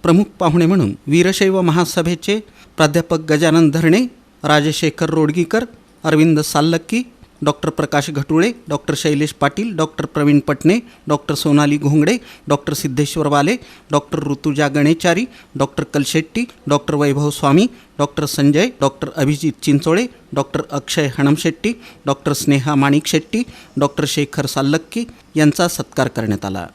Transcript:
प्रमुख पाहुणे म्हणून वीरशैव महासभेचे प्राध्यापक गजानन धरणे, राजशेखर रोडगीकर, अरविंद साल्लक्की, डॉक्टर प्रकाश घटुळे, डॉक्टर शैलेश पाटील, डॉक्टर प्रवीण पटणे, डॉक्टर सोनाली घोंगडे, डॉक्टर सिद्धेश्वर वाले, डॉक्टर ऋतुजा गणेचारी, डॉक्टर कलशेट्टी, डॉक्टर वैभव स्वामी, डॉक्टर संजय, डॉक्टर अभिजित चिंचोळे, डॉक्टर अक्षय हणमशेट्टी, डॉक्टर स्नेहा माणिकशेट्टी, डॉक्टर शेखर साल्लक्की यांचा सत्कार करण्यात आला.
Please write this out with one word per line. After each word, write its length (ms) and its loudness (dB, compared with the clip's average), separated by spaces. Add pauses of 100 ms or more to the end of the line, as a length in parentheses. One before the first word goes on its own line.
प्रमुख 200 4 (160)
पाहुणे 260 2
म्हणून 300 2 (120)
वीरशैव 540 2
महासभेचे 760 0 (380)
प्राध्यापक 420 0
गजानन 500 2
धरणे, 360 2 (380)
राजशेखर 680 0
रोडगीकर, 560 0 (380)
अरविंद 360 4
साल्लक्की, 640 -2 (380)
डॉक्टर 280 -2
प्रकाश 400 -2
घटुळे, 420 0 (160)
डॉक्टर 300 -4
शैलेश 360 -2
पाटील, 420 -4
डॉक्टर 300 -4
प्रवीण 340 2
पटणे, 400 0 (280)
डॉक्टर 280 -2
सोनाली 420 2
घोंगडे, 400 2 (300)
डॉक्टर 260 -2
सिद्धेश्वर 540 -4
वाले, 280 0 (360)
डॉक्टर 360 -2
ऋतुजा 400 -2
गणेचारी, 580 0 (300)
डॉक्टर 280 -4
कलशेट्टी, 600 -4 (240)
डॉक्टर 280 0
वैभव 340 0
स्वामी, 380 2 (300)
डॉक्टर 280 -2
संजय, 440 2 (120)
डॉक्टर 340 -2
अभिजित 460 -2
चिंचोळे, 440 0 (280)
डॉक्टर 280 -4 (100)
अक्षय 460 -4
हणमशेट्टी, 560 0 (320)
डॉक्टर 280 -2
स्नेहा 420 0
माणिकशेट्टी, 680 0 (340)
डॉक्टर 300 -2
शेखर 380 -4
साल्लक्की 600 -4 (300)
यांचा 320 2
सत्कार 400 -4
करण्यात 380 -4
आला. 300 -8